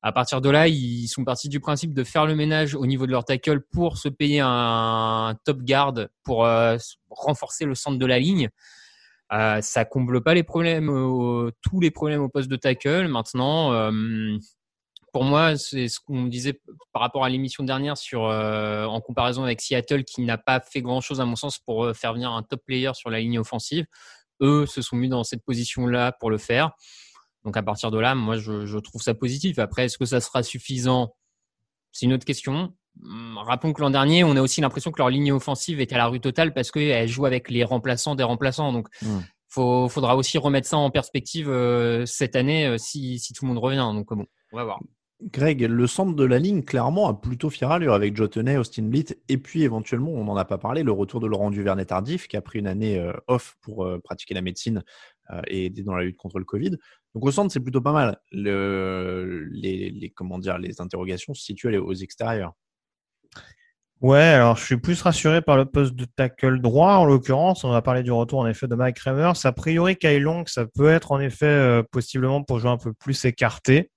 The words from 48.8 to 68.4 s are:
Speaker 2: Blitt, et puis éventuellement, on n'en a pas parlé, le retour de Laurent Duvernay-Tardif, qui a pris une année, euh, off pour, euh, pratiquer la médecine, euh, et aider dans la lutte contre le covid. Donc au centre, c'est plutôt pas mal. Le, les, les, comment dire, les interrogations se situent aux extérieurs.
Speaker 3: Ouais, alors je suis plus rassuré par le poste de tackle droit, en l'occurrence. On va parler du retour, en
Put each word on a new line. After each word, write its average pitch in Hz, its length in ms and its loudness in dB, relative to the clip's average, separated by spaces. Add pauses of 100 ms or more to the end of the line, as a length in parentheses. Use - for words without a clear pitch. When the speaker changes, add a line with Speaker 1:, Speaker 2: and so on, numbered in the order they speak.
Speaker 2:
Blitt, 123 340 -2 (100)
et 131 100 0
puis 156 260 -2
éventuellement, 123 480 -2
on 117 140 -4
n'en 101 120 -2
a 95 80 0
pas 95 140 -4
parlé, 135 240 -2
le 123 80 2
retour 98 280 -2
de 113 80 -2
Laurent 104 220 0
Duvernay-Tardif, 98 800 -2
qui - 100 -8
a 160 40 -4
pris - 180 -8
une 101 80 -4
année, 101 320 -2
euh, 87 140 -6 (140)
off 123 340 -2
pour, 107 240 -8
euh, 90 180 -6
pratiquer - 320 -10
la 92 60 -4
médecine, 92 420 -6 (480)
euh, 87 160 -10
et 92 180 -4
aider 101 160 -8
dans 98 140 -6
la 90 80 -2
lutte 92 140 -6
contre 98 200 -12
le 95 80 -6
covid. 143 260 -4 (440)
Donc 117 100 -4
au 139 60 4
centre, 196 220 0
c'est 151 80 -2
plutôt 127 200 -2
pas 143 120 0
mal. 143 240 2 (140)
Le, 95 1200 -4
les, 95 400 -6
les, - 180 -12
comment 90 300 -10
dire, 92 180 -4
les 90 240 -10
interrogations 92 520 -8
se - 100 -14
situent 110 340 -4
aux 92 160 -2
extérieurs. 98 600 -6 (1500)
Speaker 3:
Ouais, 131 160 8
alors 131 400 8
je - 80 -8
suis 127 120 0
plus 170 240 -2
rassuré 160 400 4
par 151 140 4
le 135 100 6
poste 135 300 0
de 127 80 -6
tackle 131 560 0
droit, 143 360 6
en 185 100 8
l'occurrence. 143 580 4
On 131 60 0
va 120 120 4
parler 127 220 0
du 123 80 -2
retour, 117 280 0
en 120 80 2